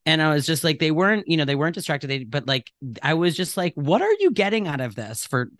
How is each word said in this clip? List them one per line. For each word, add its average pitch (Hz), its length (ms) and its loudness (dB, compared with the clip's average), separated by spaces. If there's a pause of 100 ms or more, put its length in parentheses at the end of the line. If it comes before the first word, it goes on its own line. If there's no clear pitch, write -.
And 160 160 4
I 156 120 4
was 147 120 2
just 160 180 0
like, 160 160 2
they 156 120 2
weren't, 196 360 2
you 165 100 2
know, 147 80 2
they 139 100 0
weren't 156 200 0
distracted. 147 340 -4
They, 135 160 -4
but, 127 220 -6
like, 135 220 -2 (320)
I 147 120 2
was 170 200 2
just 180 220 -4
like, 180 200 0
"What 147 260 2
are 415 180 2
you 381 120 4
getting 202 360 0
out 143 140 -4
of 117 120 -6
this 110 320 -10
for, 123 240 -2 (100)